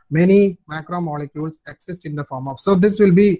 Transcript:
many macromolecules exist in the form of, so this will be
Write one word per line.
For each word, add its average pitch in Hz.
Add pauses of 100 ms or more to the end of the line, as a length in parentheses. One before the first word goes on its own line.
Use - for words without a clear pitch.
many 185 (120)
macromolecules 156
exist 170
in 151
the 147
form 131
of, 131
so 196
this 202
will 196
be 196